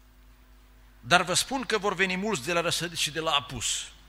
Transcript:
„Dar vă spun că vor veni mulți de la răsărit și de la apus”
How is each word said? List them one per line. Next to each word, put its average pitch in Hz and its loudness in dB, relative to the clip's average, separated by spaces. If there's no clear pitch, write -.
„Dar 170 4
vă 175 0
spun 262 0
că 214 -2
vor 196 0
veni 185 2
mulți 190 -2
de 170 -2
la 170 2
răsărit 170 -2
și - 0
de 156 -6
la 160 0
apus” - -2